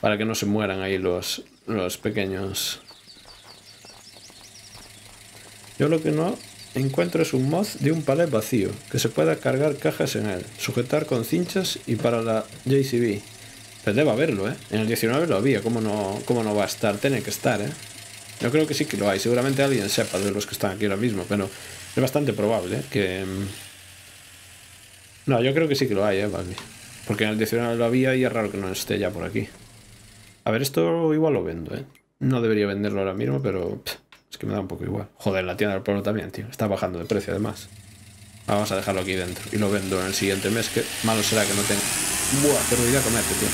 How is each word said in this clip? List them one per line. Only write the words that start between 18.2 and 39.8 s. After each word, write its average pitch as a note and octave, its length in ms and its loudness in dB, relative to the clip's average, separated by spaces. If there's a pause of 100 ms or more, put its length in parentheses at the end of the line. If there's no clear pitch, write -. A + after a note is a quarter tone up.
Yo A#2 100 2
creo D3+ 160 4
que D3+ 60 -2
sí D3 140 0
que - 100 -4
lo G2+ 140 2
hay, F#2+ 100 2
seguramente B2+ 420 2
alguien A#2+ 280 2
sepa G#2 280 0
de G2+ 120 2
los G#2 160 -2
que - 80 -10
están G2+ 180 -2
aquí G#2 140 -2
ahora G2 100 2
mismo, G2+ 320 0
pero G2+ 220 0 (440)
es B2 80 2
bastante C#3 300 2
probable, G#2 460 0
¿eh? C#3 120 -4
Que, F#2+ 340 0
mm, - 2000 -12
no, A#2+ 120 6
yo C3+ 100 4
creo D#3+ 160 4
que C#3+ 60 2
sí C3 120 2
que G#2 80 0
lo G2 120 2
hay, G2 120 2
¿eh, G#2 80 0
Balbi? F2+ 280 -4 (520)
Porque G#2+ 180 0
en G#2+ 60 2
el G#2+ 80 0
diecinueve A#2 380 0
lo A#2 80 2
había B2+ 300 4
y B2+ 100 4
es A2+ 80 2
raro A2 180 0
que - 60 -6
no F#2+ 160 -4
esté G2+ 260 -2
ya F#2+ 120 0
por E2+ 140 -6
aquí. G#2 240 -4 (960)
A - 60 0
ver, A2+ 120 2
esto E3 500 2
igual D#3 220 4
lo F#2 100 0
vendo, E2+ 320 -6
¿eh? C#3 80 -8 (340)
No C3 220 2
debería G#2+ 260 4
venderlo G2+ 340 0
ahora F#2+ 140 0
mismo, C3 280 -2
pero, F#2 400 -2
pff, - 120 -8 (360)
es - 80 -18
que - 80 -6
me G#2 80 -2
da G#2 60 0
un F#2+ 80 -6
poco - 160 -8
igual. G2+ 320 -4
Joder, F#2+ 280 0
la - 120 -4
tienda G#2 180 0
del F#2+ 80 -4
pueblo G2+ 200 0
también, G#2 300 -2
tío. G#2+ 160 -8
Está - 180 -2
bajando F#2 320 0
de E2 60 -6
precio, F#2 280 0
además. G#2 360 -4 (800)
Vamos G#2 260 2
a F#2+ 40 0
dejarlo F#2+ 260 0
aquí F#2+ 100 -2
dentro F2+ 400 -4
y G#2 60 0
lo G2+ 120 2
vendo F#2+ 300 0